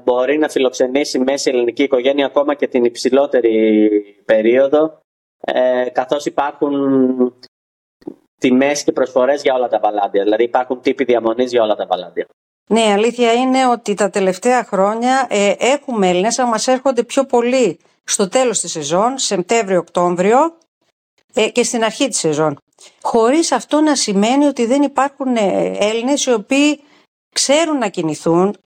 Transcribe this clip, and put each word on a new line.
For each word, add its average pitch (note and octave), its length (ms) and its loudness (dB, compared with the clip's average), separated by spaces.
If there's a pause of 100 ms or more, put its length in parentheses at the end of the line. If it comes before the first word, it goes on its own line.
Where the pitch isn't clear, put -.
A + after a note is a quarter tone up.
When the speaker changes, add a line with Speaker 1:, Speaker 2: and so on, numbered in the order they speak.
Speaker 1:
μπορεί B2+ 340 0
να D3+ 100 0
φιλοξενήσει C3+ 680 -2
μέση C#3 320 -2
ελληνική A#2+ 320 0
οικογένεια C3+ 440 0
ακόμα C#3+ 280 0
και - 140 -4
την B2 160 0
υψηλότερη A#2 1040 2 (360)
περίοδο, C3+ 760 2 (420)
ε, B2+ 520 0
καθώς C#3+ 320 -4
υπάρχουν D3 480 -4 (1700)
τιμές C#3 460 0
και D#3+ 80 -2
προσφορές C3 500 0
για C3+ 120 0
όλα B2 140 -2
τα G#2+ 140 -2
βαλάντια. G2+ 400 -2
Δηλαδή G#2+ 200 2
υπάρχουν B2+ 380 -2
τύποι C3+ 240 -2
διαμονής A#2 460 0
για A#2+ 120 2
όλα G#2+ 120 2
τα G2 120 -8
βαλάντια. F2 400 -6 (440)
Speaker 2:
Ναι, A3+ 100 2
αλήθεια A3+ 520 2
είναι C4 340 2
ότι A#3+ 280 -2
τα G3 160 0
τελευταία G#3 540 0
χρόνια, A3+ 680 0
ε, G3+ 280 0
έχουμε A#3 500 0
Έλληνες, F#3 300 0
αλλά B3 100 0
μας A3 200 -2
έρχονται B3+ 340 0
πιο C4+ 240 -2
πολύ A#3+ 520 0 (260)
στο G3 240 -2
τέλος B3+ 320 0
της E3+ 100 -10
σεζόν, F3+ 480 -2
Σεπτέμβριο, F#3+ 600 -2
Οκτώβριο, F#3 800 0 (760)
ε, A3 140 2
και A#3 160 0
στην A#3 200 -2
αρχή A3+ 240 -2
της C#4 100 -6
σεζόν. D3+ 400 -2 (440)
Χωρίς B3+ 500 0
αυτό C#4+ 280 -2
να D#4 140 2
σημαίνει A3+ 500 0
ότι C#4 220 0
δεν C#4+ 160 2
υπάρχουν, C4+ 540 -2
ε, F#3+ 420 -2
Έλληνες A3+ 460 -2
οι B3+ 80 0
οποίοι C#4 480 0 (520)
ξέρουν D4+ 460 0
να A3 100 -2
κινηθούν, E3+ 760 0